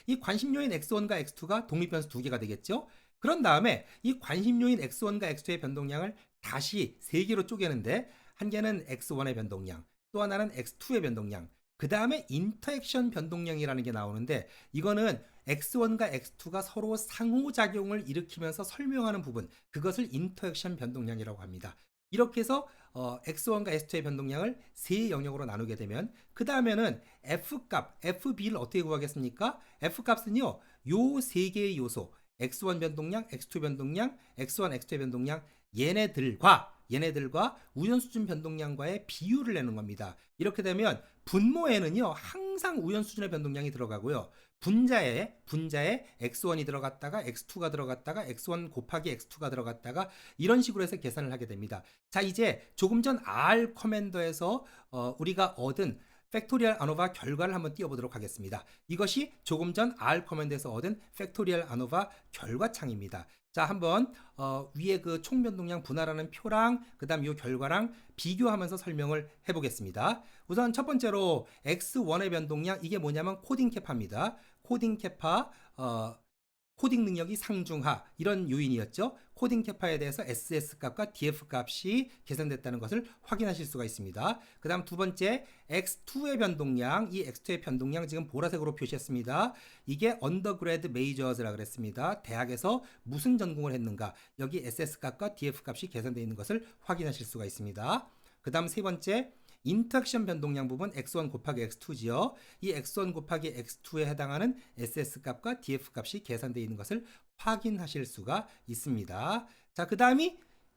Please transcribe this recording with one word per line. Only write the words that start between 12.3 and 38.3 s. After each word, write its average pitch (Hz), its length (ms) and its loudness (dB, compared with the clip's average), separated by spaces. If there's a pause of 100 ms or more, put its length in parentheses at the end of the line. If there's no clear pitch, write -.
변동량이라는 156 720 -2
게 120 80 -2
나오는데 110 560 -2 (240)
이거는 202 500 2 (260)
엑스원과 220 680 2
엑스투가 165 480 -6
서로 214 340 -2
상호작용을 214 1120 0
일으키면서 160 560 -4
설명하는 247 580 -2
부분, 117 280 -6 (200)
그것을 185 460 0
인터액션 180 640 -4
변동량이라고 113 640 -6
합니다. 92 340 -12 (340)
이렇게 233 300 4
해서, 262 300 0 (240)
어, 123 340 -6
엑스원과 196 460 0
엑스투의 156 300 -2
변동량을 143 540 -2 (160)
세 214 360 0
영역으로 143 340 -2
나누게 110 320 -4
되면 113 380 -6 (200)
그 233 120 -2
다음에는 226 560 4 (220)
F값, - 800 -4
에프비를 202 540 -2
어떻게 127 260 -2
구하겠습니까? 147 760 -2 (220)
F값은요, 226 800 0 (280)
요 254 300 6
세 190 300 2
개의 196 280 2
요소, 123 360 -4 (260)
엑스원 170 400 0
변동량, 160 500 -2
엑스투 - 300 -8
변동량, 151 580 -2 (200)
엑스원, 147 340 -2
엑스투의 139 280 -4
변동량, 135 440 -2 (340)
얘네들과, 156 960 6 (220)
얘네들과 147 640 0 (160)
우연수준 226 520 2
변동량과의 156 840 -4